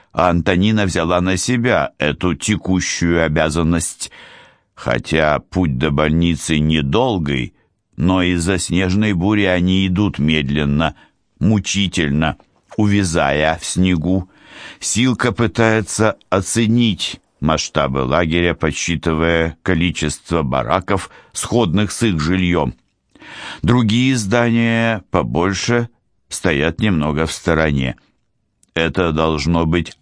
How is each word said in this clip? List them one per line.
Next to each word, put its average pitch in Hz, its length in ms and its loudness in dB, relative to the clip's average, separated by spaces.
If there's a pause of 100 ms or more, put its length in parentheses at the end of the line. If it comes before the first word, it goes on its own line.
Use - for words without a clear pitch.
(120)
а 87 180 2
Антонина 95 560 2
взяла 87 360 0
на 92 160 0
себя 117 600 0
эту 76 360 -2
текущую 85 880 0
обязанность. 80 880 -2 (640)
Хотя 71 640 0
путь 85 380 -2
до 76 140 0
больницы 78 680 0
недолгий, 76 960 0 (440)
но 92 260 0
из-за 90 340 0
снежной 95 560 0
бури 101 300 0
они 92 420 2
идут 92 320 0
медленно, 73 800 0 (440)
мучительно, 85 960 0 (400)
увязая 85 800 2
в - 60 -12
снегу. 90 640 0 (500)
Силка - 540 0
пытается 110 840 0 (120)
оценить 113 920 0 (180)
масштабы 73 600 0
лагеря, 82 540 0
подсчитывая 82 1080 -2
количество 82 800 -2
бараков, 69 680 -2 (220)
сходных 104 600 0
с - 120 -4
их 92 160 2
жильем. 85 540 0 (880)
Другие 123 560 2
здания 113 920 0
побольше 92 800 0 (400)
стоят 80 500 -2
немного 78 460 0
в 78 60 -4
стороне. 76 640 0 (800)
Это 82 380 0
должно 80 540 0
быть 82 360 -2